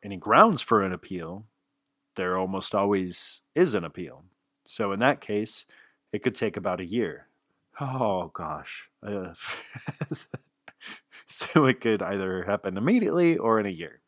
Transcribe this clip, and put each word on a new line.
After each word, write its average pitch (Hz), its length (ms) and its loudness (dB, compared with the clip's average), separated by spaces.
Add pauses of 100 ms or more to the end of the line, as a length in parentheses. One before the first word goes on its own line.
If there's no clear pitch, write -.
any 98 140 -10
grounds 135 460 6
for 107 200 4
an 95 120 0
appeal, 90 520 -10 (680)
there 92 220 0
almost 95 360 -2
always 98 680 0 (140)
is 160 180 4
an 92 100 0
appeal. 80 400 -12 (420)
So 101 260 -4
in 98 80 -2
that 135 200 4
case, - 460 -4 (480)
it 104 80 -4
could - 140 0
take 110 200 -2
about 92 240 -4
a 92 60 -8
year. 90 420 -4 (540)
Oh, 110 520 -2
gosh. 76 560 -10 (120)
Uh, 95 320 -8 (1120)
<laughs> - 800 -20
so - 400 2
it 131 160 2
could 107 220 2
either 92 400 -4
happen 98 340 -2
immediately 170 580 4
or 110 240 2
in 104 60 0
a 101 40 -2
year. 82 380 -10